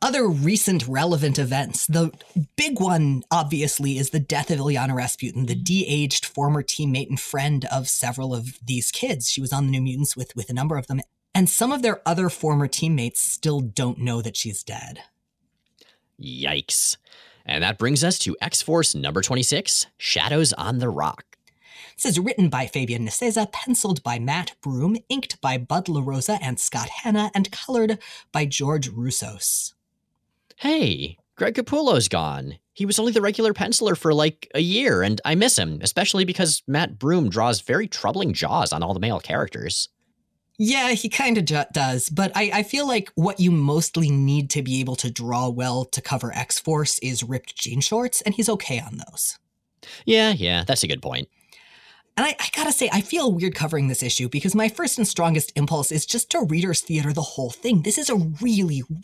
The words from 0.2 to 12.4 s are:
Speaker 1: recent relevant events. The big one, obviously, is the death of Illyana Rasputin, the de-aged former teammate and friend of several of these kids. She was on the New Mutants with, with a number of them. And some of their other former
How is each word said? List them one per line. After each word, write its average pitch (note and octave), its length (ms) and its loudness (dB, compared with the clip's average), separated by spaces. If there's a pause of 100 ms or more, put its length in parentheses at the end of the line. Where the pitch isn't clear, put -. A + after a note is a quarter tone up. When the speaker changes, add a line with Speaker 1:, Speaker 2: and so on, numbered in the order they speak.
Speaker 1:
recent E3 600 2
relevant D3 500 2
events. C3+ 480 -2
The D#3+ 240 2 (460)
big D4 240 0
one, D#3 500 2
obviously, C#3+ 680 0
is C3+ 120 0
the D#3 80 0
death C#3+ 320 -2
of D#3 80 0
Illyana C3+ 380 0
Rasputin, B2 500 -2
the A#2+ 80 -2
de-aged D3 720 0
former C#3+ 380 0
teammate C#3 440 -2
and C3 120 -2
friend C#3 460 0
of C3 220 -2
several B2+ 460 -2
of A#2+ 320 -6
these B2 240 -2
kids. F#3+ 400 -2
She - 100 -2
was C3 120 -4
on C#3 140 2
the C3+ 40 2
New C3 120 0
Mutants C3 340 -2
with, B2+ 180 -8
with A#2 160 -8
a B2 40 -4
number D3 220 -2
of C3 120 -6
them. C3+ 120 -2 (340)
And F#3 140 6
some B3 240 2
of C#4+ 80 -2
their A3+ 260 0
other E3+ 220 2
former D3 380 0